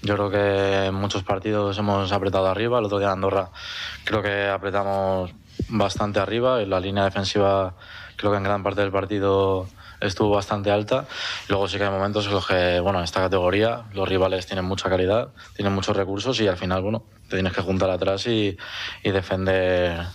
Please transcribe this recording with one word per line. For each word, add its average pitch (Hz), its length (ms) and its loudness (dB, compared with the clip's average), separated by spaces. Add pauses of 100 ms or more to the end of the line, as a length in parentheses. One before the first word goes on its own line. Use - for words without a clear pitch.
Yo 101 120 2
creo 101 160 0
que 98 560 2
en 95 80 -2
muchos 98 300 -2
partidos 101 520 0
hemos 98 360 0
apretado 95 340 2
arriba. 110 320 2
El 110 60 0
otro 101 160 0
día 101 80 2
en 95 60 2
Andorra 95 360 0 (540)
creo 104 180 0
que 101 240 0
apretamos 98 840 0 (360)
bastante 104 520 0
arriba, 117 420 0
y 98 40 -2
la 95 120 0
línea 98 240 0
defensiva 98 720 2 (400)
creo 101 160 0
que 101 80 2
en 95 60 -4
gran 98 180 0
parte 101 180 -2
del 98 120 0
partido 98 760 2 (340)
estuvo 104 300 0
bastante 101 400 0
alta. 107 380 0 (400)
Luego 98 180 2
sí 95 100 -4
que 98 60 -2
hay 101 80 0
momentos 101 360 0
en 101 60 -2
los 95 140 0
que, 90 320 4
bueno, 90 220 2
en 85 40 -2
esta 90 160 -2
categoría 98 640 2 (100)
los 95 160 -2
rivales 92 380 2
tienen 95 180 -4
mucha 95 240 -2
calidad, 95 420 2 (260)
tienen 98 180 0
muchos 98 220 0
recursos 101 440 -2
y 107 60 4
al 90 100 2
final, 92 260 -2
bueno, 110 220 -2 (240)
te - 60 -6
tienes 92 180 0
que 98 100 -4
juntar 95 280 0
atrás 95 380 -2
y, 104 280 0 (460)
y 104 80 0
defender 92 880 2 (160)